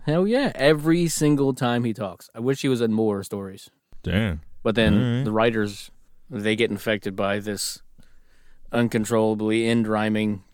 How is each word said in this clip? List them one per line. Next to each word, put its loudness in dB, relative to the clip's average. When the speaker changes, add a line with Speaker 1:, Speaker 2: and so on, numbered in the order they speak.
Speaker 1:
Hell 2
yeah. 0
Every 2
single 2
time 0
he -2
talks. -10
I -14
wish -2
he 0
was 2
in 2
more 0
stories. -10
Speaker 2:
Damn. -2
Speaker 1:
But 0
then 4
Speaker 2:
All 2
right. -2
Speaker 1:
the -2
writers, 0
they 0
get 2
infected -4
by -2
this -8
uncontrollably 0
end 2
rhyming 0